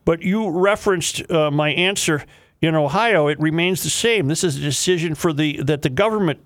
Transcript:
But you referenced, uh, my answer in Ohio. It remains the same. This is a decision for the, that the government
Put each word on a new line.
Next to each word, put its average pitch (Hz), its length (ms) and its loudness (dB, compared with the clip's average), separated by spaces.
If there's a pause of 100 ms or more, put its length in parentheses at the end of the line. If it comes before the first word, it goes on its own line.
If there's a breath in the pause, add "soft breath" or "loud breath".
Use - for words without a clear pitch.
But 165 180 0
you 208 280 0
referenced, 185 840 0
uh, 151 180 2
my 151 200 0
answer 170 540 0 (380 soft breath)
in 160 140 2
Ohio. 160 500 2
It 147 140 -2
remains 165 420 0
the 151 80 -4
same. 214 380 0
This 156 160 -2
is 151 120 0
a 143 40 -8
decision 160 560 -2
for 170 160 0
the, 147 300 -2
that 143 200 -2
the 139 80 0
government 196 560 0